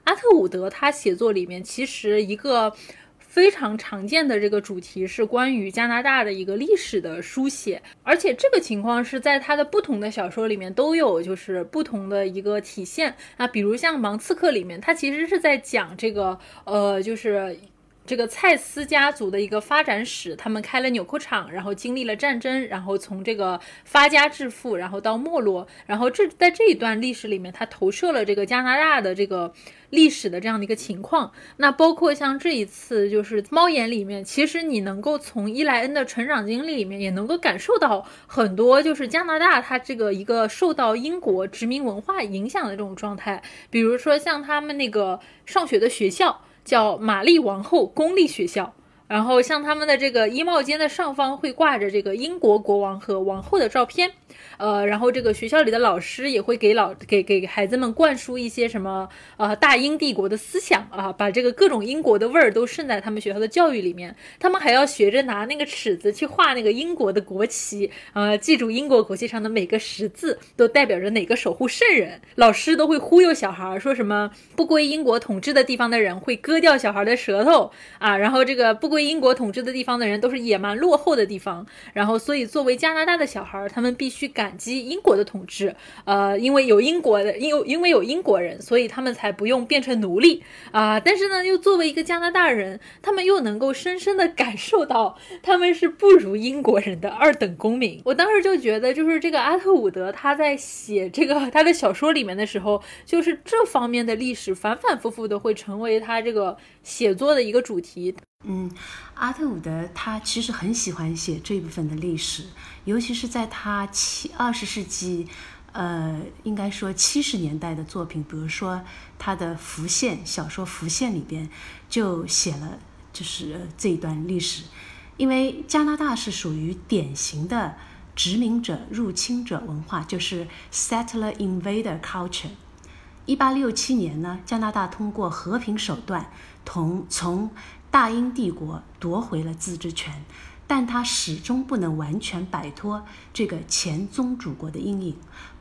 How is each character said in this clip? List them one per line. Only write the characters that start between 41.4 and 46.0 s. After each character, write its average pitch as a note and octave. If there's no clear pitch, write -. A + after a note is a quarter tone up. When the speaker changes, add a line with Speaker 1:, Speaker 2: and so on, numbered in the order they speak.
Speaker 1:
殖 G#3
民 C4+
文 G#3
化 F#4
影 G3+
响 F4+
的 G#3+
这 G3
种 F#3+
状 G3+
态。 -
比 A#3
如 A3+
说 D4
像 D4+
他 D4
们 D4
那 C4
个 G3
上 D4
学 A3
的 A#3
学 G#3+